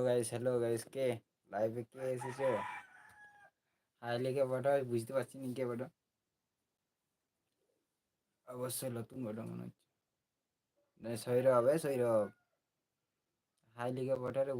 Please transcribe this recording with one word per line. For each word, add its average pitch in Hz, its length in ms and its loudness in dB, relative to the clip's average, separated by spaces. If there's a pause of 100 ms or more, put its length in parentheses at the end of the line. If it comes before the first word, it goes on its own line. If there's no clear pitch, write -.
গাইস, 123 260 4
হ্যালো 123 200 0 (100)
গাইস, 117 200 0 (100)
কে 135 140 0 (440)
লাইভে 113 300 0 (100)
কে 131 120 -10 (120)
এসেছো? 127 340 -2 (1500)
হাই 120 220 -2
লিখে 131 280 0
পাঠাও, 135 260 2 (140)
বুঝতে 117 240 -2
পারছি 127 260 -2
না 135 60 -6 (100)
কে 131 120 -2
পাঠাও। 120 200 -6 (2500)
অবশ্যই 123 500 -6
নতুন 117 280 -8
পাঠাও 110 240 -6
মনে 120 160 -8
হচ্ছে। - 180 -16 (1160)
না, 110 80 -8 (140)
সৌরভ, 127 500 6
এ - 100 6
সৌরভ। 120 440 2 (1500)
হাই 120 200 -4
লিখে 131 280 -2
পাঠাও 127 240 -2
রে, 139 120 -2